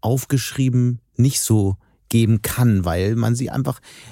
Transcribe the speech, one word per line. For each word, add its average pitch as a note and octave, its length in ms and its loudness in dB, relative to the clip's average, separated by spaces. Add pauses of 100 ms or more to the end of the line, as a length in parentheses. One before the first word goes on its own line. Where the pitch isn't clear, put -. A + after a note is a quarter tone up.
aufgeschrieben B2 1000 0 (160)
nicht C3+ 240 2
so G2 340 0 (340)
geben A2+ 340 2
kann, G#2+ 420 0
weil F#2 300 0
man A2+ 180 0
sie B2 160 -4
einfach, C3+ 300 -4 (320)